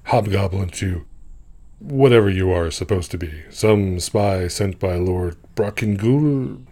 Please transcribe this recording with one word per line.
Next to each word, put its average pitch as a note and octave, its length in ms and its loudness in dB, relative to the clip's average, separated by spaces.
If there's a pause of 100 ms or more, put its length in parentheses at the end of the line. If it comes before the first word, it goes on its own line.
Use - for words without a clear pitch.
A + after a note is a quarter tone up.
Hobgoblin G2 680 -2
to F2+ 340 -6 (720)
whatever C3 520 4
you F#2 220 0
are E2+ 180 0
supposed F2 420 -4
to F2+ 60 -6
be. D#2 320 -10
Some G2+ 500 2
spy G2 480 0
sent F#2+ 300 -4
by F2+ 180 -2
Lord F2+ 400 -2 (180)
Brackengool? B2+ 1160 0